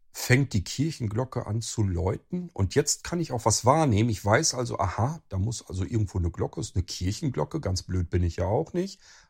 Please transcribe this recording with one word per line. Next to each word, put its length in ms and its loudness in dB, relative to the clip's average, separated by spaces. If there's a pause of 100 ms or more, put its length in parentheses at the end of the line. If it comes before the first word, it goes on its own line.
(140)
fängt 380 2
die 120 2
Kirchenglocke 840 -2
an 140 -2
zu 220 -2
läuten 680 -2
und 260 -2
jetzt 300 2
kann 160 -2
ich 100 -4
auch 140 -4
was 180 4
wahrnehmen. 460 4
Ich 140 -4
weiß 320 4
also, 220 -4
aha, 520 -2
da 80 -4
muss 280 -2
also 200 -4
irgendwo 340 0
eine 100 0
Glocke, 300 -4
ist 160 -8
eine 80 2
Kirchenglocke, 800 -2
ganz 220 -2
blöd 260 -2
bin 120 4
ich 140 2
ja 100 0
auch 280 0
nicht. 260 -4 (300)